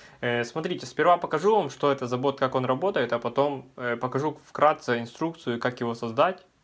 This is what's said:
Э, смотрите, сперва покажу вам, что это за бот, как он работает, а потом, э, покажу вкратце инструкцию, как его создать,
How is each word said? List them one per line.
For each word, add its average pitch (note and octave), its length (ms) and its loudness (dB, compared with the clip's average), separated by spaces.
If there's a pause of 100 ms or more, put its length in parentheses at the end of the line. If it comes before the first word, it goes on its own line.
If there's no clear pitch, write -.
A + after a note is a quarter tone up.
(220)
Э, A#2+ 200 0
смотрите, D#3 440 -6
сперва E3+ 320 4
покажу F3 360 2
вам, E3+ 160 2
что C#3+ 220 0
это C3 160 -2
за A#2+ 80 -2
бот, C3+ 240 -2
как C3 160 0
он B2+ 80 0
работает, C3+ 480 0
а A#2 80 0
потом, C3+ 560 -2
э, B2 180 -4
покажу C3+ 500 -4
вкратце D3 540 2
инструкцию, A#2+ 640 -6
как B2+ 180 -2
его A#2 160 -4
создать, B2+ 500 0 (200)